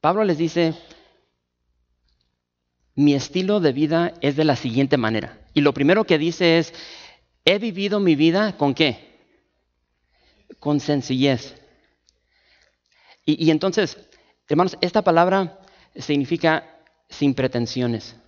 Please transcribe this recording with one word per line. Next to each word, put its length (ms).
Pablo 240
les 120
dice, 380
"Mi 200
estilo 460
de 120
vida 480
es 160
de 80
la 120
siguiente 420
manera". 560
Y 80
lo 100
primero 320
que 140
dice 400
es, 160
"He 140
vivido 420
mi 160
vida", 420
¿con 160
qué? 440
Con 220
sencillez. 760
Y, 220
y 40
entonces, 460
hermanos, 340
esta 200
palabra 560
significa 760
sin 240
pretensiones. 840